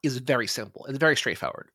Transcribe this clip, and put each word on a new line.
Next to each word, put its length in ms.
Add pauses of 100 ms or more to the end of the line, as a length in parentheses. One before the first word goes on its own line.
is 160
very 300
simple. 380
It's 120
very 180
straightforward. 580